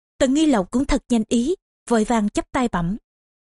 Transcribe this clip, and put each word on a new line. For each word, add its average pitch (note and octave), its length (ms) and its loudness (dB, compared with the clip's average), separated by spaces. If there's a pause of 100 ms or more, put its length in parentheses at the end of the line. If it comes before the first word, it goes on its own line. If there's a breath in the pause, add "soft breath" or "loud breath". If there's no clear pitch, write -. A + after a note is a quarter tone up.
(180)
Tần C4+ 160 2
Nghi D#4 120 2
Lộc A3+ 260 2
cũng C4 140 -2
thật - 240 0
nhanh A3+ 180 2
ý, B3 280 0 (340)
vội A3 140 2
vàng G#3+ 260 0
chắp - 220 -6
tay B3+ 200 0
bẩm: F3 260 -4 (600)